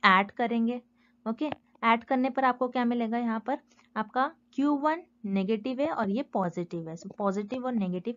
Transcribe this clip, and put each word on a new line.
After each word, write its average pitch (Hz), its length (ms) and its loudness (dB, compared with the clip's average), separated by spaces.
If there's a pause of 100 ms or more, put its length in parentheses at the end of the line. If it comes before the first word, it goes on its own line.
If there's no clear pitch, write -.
ऐड 196 260 6
करेंगे। 233 500 0 (480)
ओके, 277 220 -4 (340)
ऐड 233 200 2
करने 262 260 2
पर 262 140 0
आपको 254 240 2
क्या 254 160 -2
मिलेगा, 233 340 0
यहाँ 226 220 -2
पर 269 180 -4 (380)
आपका 254 360 -2 (200)
क्यू 285 220 2
वन 302 280 0 (220)
नेगेटिव 208 560 0
है 302 100 0
और 196 200 -2
ये 220 120 0
पॉजिटिव 175 680 -4
है, 160 80 -10
so - 200 -14
पॉजिटिव 208 500 -2
और 254 60 -2
नेगेटिव 190 440 -2